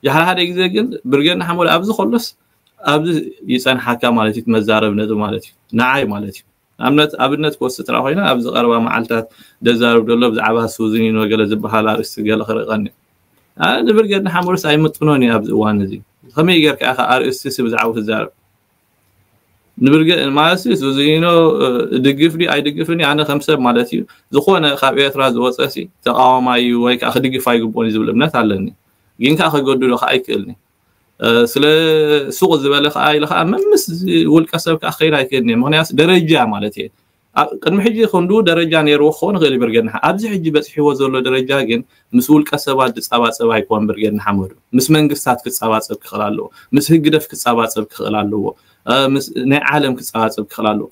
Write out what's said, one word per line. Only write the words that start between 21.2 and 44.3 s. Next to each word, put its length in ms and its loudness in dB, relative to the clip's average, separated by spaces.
እ፣ 140 0
ድግፍ 340 2
ድዩ 160 -2
ኣይድግፍን 480 -2
እዩ? 80 0
ኣነ 180 0
ከም 180 -2
ሰብ 180 0
ማለት 280 2
እዩ 120 -4
ዝኾነ 420 2
ካብ 240 0
ኤርትራ 320 0
ዝወፀ 360 -2
ሲ 100 -8
ተቃዋማይ 580 2
እዩ 200 0
ወይ 160 2
ከዓ 160 -4
ክድግፍ 340 -2
ኣይግብኦን 400 0
እዩ 80 -2
ዝብል 160 0
እምነት 260 0
ኣለኒ። 320 0
ግን 160 2
ከዓ 140 0
ከገድዶ 420 0
ከዓ 180 -2
ኣይክእልኒ። 420 -4
እ፣ 80 -2
ስለ 200 0
ሱቕ 260 0
ዝበለ 320 0
ከዓ 200 -2
ኢለ 160 2
ከዓ 200 -2
መምስ 380 0
ውልቀ 320 4
ሰብ 200 -2
ከዓ 120 -6
ክኸይድ 260 0
ኣይክእልኒ 340 0
እየ። 100 2
ምክንያቱ 380 0
ደረጃ 340 4
ማለት 300 -6
እየ። 120 -10
ኣብ 220 0
ቅድሚ 240 0
ሕጂ 240 2
ክንዱ 260 0
ደረጃ 400 2
ነይርዎ 280 4
ክኸውን 260 -2
ይኽእል 180 2
እዩ 60 0
ብርገድና። 320 0
ኣብዚ 280 0
ሕጂ 200 -4
በፂሕዎ 440 0
ዘሎ 260 0
ደረጃ 320 -2
ግን 180 -2
ምስ 140 2
ውልቀ 300 4
ሰባት 380 0
ዝፀባፀብ 560 0
ኣይኮን 340 0
ብርገድና 360 -2
ሓመዱ። 300 -2